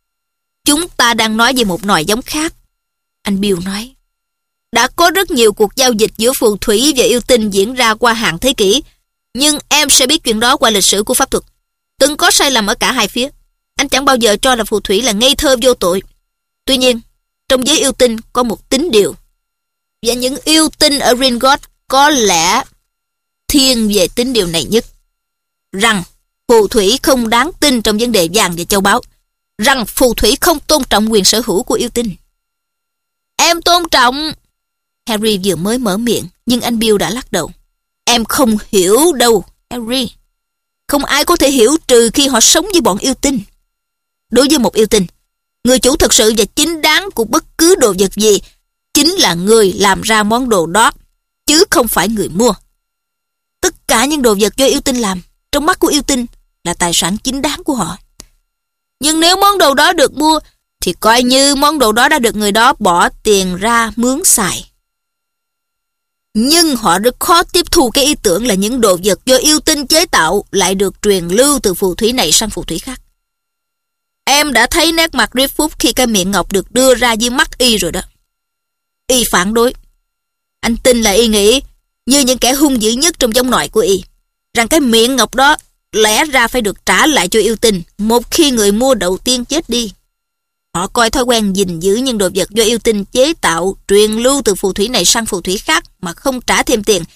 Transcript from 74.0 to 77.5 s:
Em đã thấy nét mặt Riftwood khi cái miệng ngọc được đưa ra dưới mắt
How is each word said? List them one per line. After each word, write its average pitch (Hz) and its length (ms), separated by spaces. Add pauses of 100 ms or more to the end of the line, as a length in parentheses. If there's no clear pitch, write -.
Em 285 280
đã 233 140
thấy 320 260
nét 330 220
mặt 226 180
Riftwood 277 360 (100)
khi 254 140
cái 254 140
miệng 196 240
ngọc 185 220
được 190 200
đưa 262 220
ra 233 180
dưới 233 180
mắt 302 280